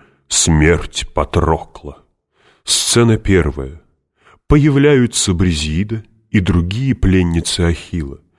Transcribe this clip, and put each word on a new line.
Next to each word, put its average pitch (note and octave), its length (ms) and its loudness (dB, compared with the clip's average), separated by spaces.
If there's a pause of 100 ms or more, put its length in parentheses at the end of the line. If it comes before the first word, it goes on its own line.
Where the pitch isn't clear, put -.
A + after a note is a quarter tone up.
(300)
«Смерть D#2+ 840 0
Патрокла». - 920 -4 (580)
Сцена A#2 540 0
первая. D2 640 -2 (640)
Появляются C#3 880 2
Бризида F2 720 -2 (240)
и G#2+ 100 0
другие F#2 560 0
пленницы F2+ 640 0
Ахилла. E2 600 -4 (180)